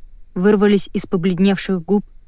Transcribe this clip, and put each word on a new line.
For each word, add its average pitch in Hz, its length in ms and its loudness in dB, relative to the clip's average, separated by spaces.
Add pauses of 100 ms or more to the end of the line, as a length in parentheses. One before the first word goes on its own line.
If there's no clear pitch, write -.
(340)
вырвались 202 580 2
из 190 140 -6
побледневших 185 760 -2
губ, 196 200 0 (240)